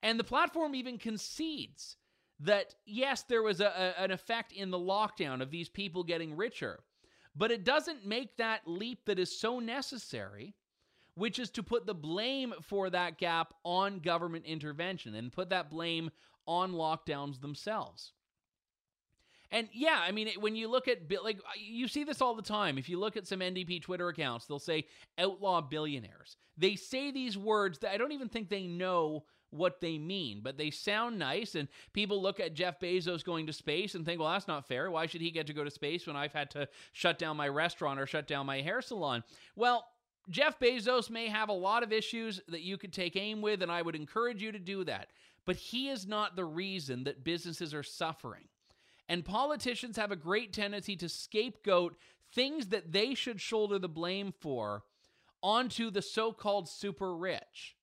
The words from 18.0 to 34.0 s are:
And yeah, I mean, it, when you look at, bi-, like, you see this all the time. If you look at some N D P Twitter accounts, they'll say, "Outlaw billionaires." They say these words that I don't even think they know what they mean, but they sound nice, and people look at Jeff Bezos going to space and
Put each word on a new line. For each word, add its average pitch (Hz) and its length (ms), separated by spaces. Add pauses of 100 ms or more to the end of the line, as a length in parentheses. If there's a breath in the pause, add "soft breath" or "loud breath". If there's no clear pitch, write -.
And 220 220
yeah, 285 280
I 175 120
mean, 214 160
it, 196 120
when 214 160
you 220 120
look 254 200
at, 190 200
bi-, 196 140
like, 208 180 (180)
you 226 300
see 294 160
this 285 180
all 240 120
the 220 80
time. 196 360
If 131 100
you 175 100
look 214 200
at 180 80
some 190 160
N 185 100
D 185 120
P 170 160
Twitter 180 280
accounts, 143 380
they'll 143 140
say, 156 260 (320 loud breath)
"Outlaw 190 420
billionaires." 143 760 (200 soft breath)
They 190 200
say 269 340
these 254 260
words 202 440
that 196 120
I 202 60
don't 262 140
even 269 160
think 220 200
they 196 180
know 170 580 (260 soft breath)
what 180 300
they 165 180
mean, 151 440
but 135 140
they 151 140
sound 220 480
nice, 170 380
and 147 100 (260 loud breath)
people 202 300
look 190 160
at 165 160
Jeff 175 240
Bezos 175 460
going 160 240
to 156 40
space 175 440
and 160 100